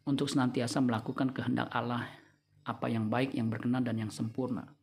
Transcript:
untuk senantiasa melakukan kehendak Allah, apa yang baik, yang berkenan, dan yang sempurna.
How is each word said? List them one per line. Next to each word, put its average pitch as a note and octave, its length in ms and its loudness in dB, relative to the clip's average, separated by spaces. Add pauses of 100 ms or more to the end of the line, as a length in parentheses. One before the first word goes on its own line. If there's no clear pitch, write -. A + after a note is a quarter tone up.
untuk C#3 320 0
senantiasa B2+ 500 2
melakukan B2+ 480 0
kehendak B2 400 0
Allah, A#2+ 380 -2 (580)
apa B2 240 -2
yang A2 220 2
baik, C3+ 240 2
yang A2+ 160 0
berkenan, B2 320 0
dan A2+ 160 0
yang G#2+ 100 -2
sempurna. A#2 560 -4 (160)